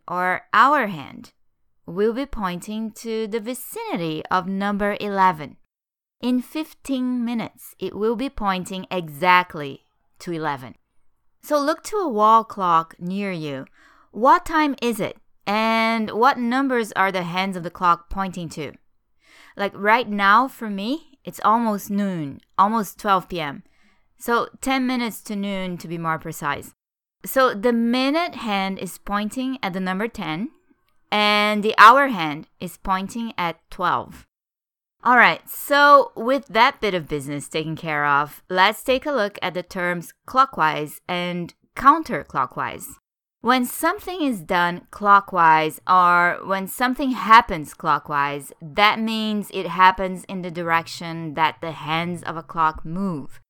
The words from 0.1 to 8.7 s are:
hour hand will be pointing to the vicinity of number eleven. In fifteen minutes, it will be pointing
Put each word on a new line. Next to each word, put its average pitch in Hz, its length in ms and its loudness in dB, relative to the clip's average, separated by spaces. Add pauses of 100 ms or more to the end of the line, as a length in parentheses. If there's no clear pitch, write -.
hour 254 340 6
hand - 460 -12 (520)
will 202 280 0
be 269 120 -6
pointing 214 680 -6
to 220 340 -8
the 214 140 -6
vicinity 240 920 -8
of 180 160 0
number 202 520 -2
eleven. 185 580 0 (640)
In 247 200 0
fifteen 254 840 -6
minutes, - 520 -8
it - 160 -8
will 220 220 -2
be 269 140 -4
pointing 185 600 -6